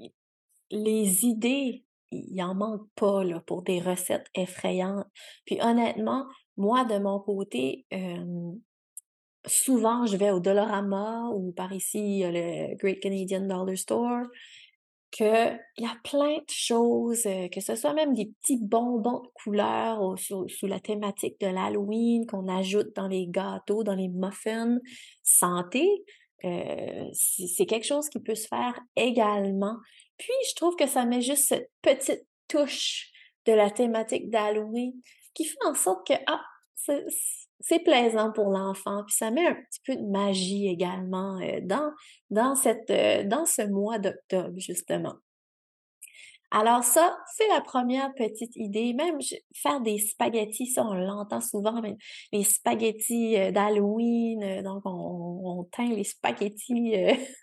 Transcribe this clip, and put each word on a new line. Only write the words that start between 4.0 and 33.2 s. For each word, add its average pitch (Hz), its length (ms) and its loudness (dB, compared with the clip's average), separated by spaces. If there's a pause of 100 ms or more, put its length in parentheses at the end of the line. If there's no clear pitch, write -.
effrayantes. 185 720 -2 (380)
Puis - 180 -4
honnêtement, 233 640 0 (300)
moi, 226 280 2
de 214 140 0
mon 202 220 0
côté, 208 720 -4
euh, 175 600 -6 (920)
souvent, 240 600 2
je 196 100 0
vais 202 140 4
au 180 100 2
Dollarama 202 960 0
ou 185 180 -4
par 185 200 -8
ici, 190 260 -6
il 202 200 0
y 185 60 2
a 175 60 0
le 170 460 -4
Great 190 240 -2
Canadian 190 420 -2
Dollar 190 340 -2
Store, 240 500 -2 (880)
que 226 380 4 (220)
il 226 80 -6
y - 20 -2
a 233 160 -6
plein 294 360 0
de 302 120 -12
choses, 233 760 2
euh, 190 220 -2
que 190 120 -8
ce 226 160 -4
soit 294 180 0
même 294 200 4
des 214 120 0
petits - 340 -2
bonbons 240 600 0
de - 140 -20
couleur 220 680 0
au, 190 140 -2
sous, 185 320 -6
sous - 180 -8
la 190 140 -4
thématique 208 600 -4
de 202 60 0
l'Halloween 208 800 0
qu'on 190 220 -4
ajoute 190 480 0
dans 196 100 -2
les 185 220 -2
gâteaux, 196 560 -2
dans 202 100 0
les 185 140 0
muffins. 220 720 -2 (440)
Santé, 180 680 4 (560)
euh, - 680 -6
c'est, - 340 -2
c'est 175 200 0
quelque 220 200 -2
chose 294 220 0
qui 247 120 -8
peut 226 140 -4
se 214 140 -8
faire 240 300 -4 (180)
également. 208 800 2 (420)
Puis, - 140 -6 (160)
je - 60 -4
trouve 349 220 0
que 311 100 2
ça 254 180 2
met 240 160 2
juste 269 280 2
cette - 220 -2 (120)
petite 277 440 2 (220)
touche - 640 -2 (360)